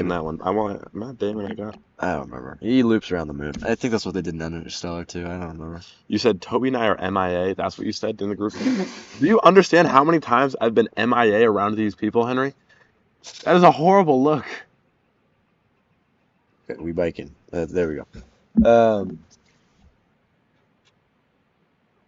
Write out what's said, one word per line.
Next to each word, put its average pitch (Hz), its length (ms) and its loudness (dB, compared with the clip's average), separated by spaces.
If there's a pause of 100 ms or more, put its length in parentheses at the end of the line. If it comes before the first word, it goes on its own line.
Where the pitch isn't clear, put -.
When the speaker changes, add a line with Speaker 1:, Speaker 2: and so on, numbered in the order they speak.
Speaker 1:
Damon. 87 100 -2
Speaker 2:
that 80 80 -6
one? 80 180 -8
I 92 80 -2
want 104 460 -6
Matt 117 200 -12
Damon, 104 300 -6
I 107 80 -10
got 104 240 -12 (180)
Speaker 1:
I 87 180 -4
don't 71 140 -6
remember. 64 320 -16
He 127 220 0
loops 110 300 0
around 80 160 -4
the 73 60 -10
moon. 71 180 -8 (120)
I 113 120 -2
think 123 160 -4
that's 107 120 -2
what 92 100 -6
they 95 80 -4
did 85 120 -8
in 80 80 -10
Interstellar, 85 640 -10
too. 87 200 -12
I 85 140 -10
don't 82 220 -12
remember. 82 200 -14 (280)
Speaker 2:
You 107 100 -2
said, 107 240 2
"Toby 120 260 -2
and 131 80 -2
I 117 120 2
are 95 120 2
M 95 160 -2
I 92 120 0
A." 90 260 -2
That's 92 240 -6
what 104 80 -8
you 107 60 -4
said 107 280 -6
in 101 100 -4
the 101 40 -4
group. 104 180 -4
<laughs> - 680 -6
Do 139 80 2
you 220 120 4
understand 175 460 6
how 131 160 6
many 165 160 4
times 131 420 0
I've 113 140 2
been 113 220 4
M 117 180 0
I 120 120 4
A 107 180 4
around 104 320 2
these 107 180 -2
people, 117 320 0
Henry? 131 280 -4 (920)
That 165 100 4
is 180 80 6
a 165 80 10
horrible 151 540 4
look. 147 200 0 (2250)
Speaker 1:
Okay, - 140 -12
we 82 80 -8
biking. 82 420 -4 (200)
Uh, 85 140 -4
there 87 200 -2
we 76 80 -4 (680)
go. - 40 4 (320)
Um, 85 200 -10 (3000)